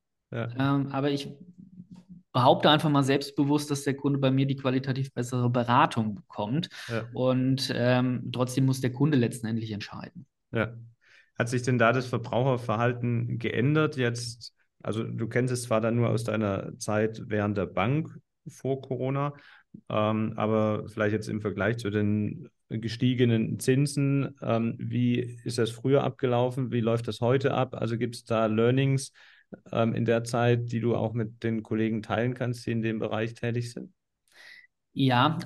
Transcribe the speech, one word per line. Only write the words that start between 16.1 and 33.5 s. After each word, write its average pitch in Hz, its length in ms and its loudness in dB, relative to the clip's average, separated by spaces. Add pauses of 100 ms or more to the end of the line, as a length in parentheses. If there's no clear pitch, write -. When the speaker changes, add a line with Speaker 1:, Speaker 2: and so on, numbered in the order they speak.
Speaker 1:
aus 110 140 0
deiner 107 540 -2
Zeit 110 480 -2
während 104 300 0
der 92 100 0
Bank 131 520 -2 (280)
vor 135 360 -6
Corona, 135 520 -4 (540)
ähm, 110 480 0
aber 107 520 0
vielleicht 104 240 0
jetzt 110 160 -2
im 107 120 -4
Vergleich 107 380 0
zu 104 120 -4
den 104 580 -2 (200)
gestiegenen 117 920 0
Zinsen, 139 840 0
ähm, 117 360 0
wie 120 400 0 (260)
ist 120 140 -4
das 113 120 2
früher 135 340 2
abgelaufen? 123 680 0
Wie 120 80 0
läuft 113 280 0
das 110 120 -8
heute 127 320 2
ab? 123 220 -2
Also 117 240 -4
gibt's 120 260 -6
da 113 220 2
Learnings, 131 640 2 (580)
ähm, 113 240 2
in 117 100 0
der 117 200 2
Zeit, 120 480 2
die 117 80 -2
du 117 160 0
auch 107 160 -2
mit 117 300 -6
den 113 200 -2
Kollegen 110 400 -2
teilen 113 320 0
kannst, 123 320 -6
die 120 60 -2
in 117 100 0
dem 113 160 -2
Bereich 110 360 -4
tätig 120 380 -4